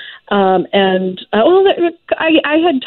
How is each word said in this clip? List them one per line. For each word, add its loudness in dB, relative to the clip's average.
Um, 0
and, 0
uh, 0
well, 4
I, 0
I -2
had 0